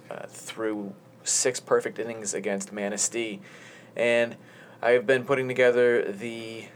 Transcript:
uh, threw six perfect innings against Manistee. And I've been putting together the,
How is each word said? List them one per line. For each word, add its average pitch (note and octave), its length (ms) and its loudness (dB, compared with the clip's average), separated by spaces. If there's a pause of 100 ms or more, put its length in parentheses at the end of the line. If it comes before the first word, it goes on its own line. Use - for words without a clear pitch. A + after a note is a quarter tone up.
(120)
uh, - 160 -12
threw G#2+ 680 -6 (300)
six - 360 0
perfect A#2+ 400 0
innings A2+ 360 -6
against G2+ 360 -4
Manistee. G#2 680 -4 (540)
And A#2+ 400 2 (460)
I've A#2+ 260 4
been C3 180 4
putting C3 220 0
together B2 640 4
the, A2+ 540 -10 (100)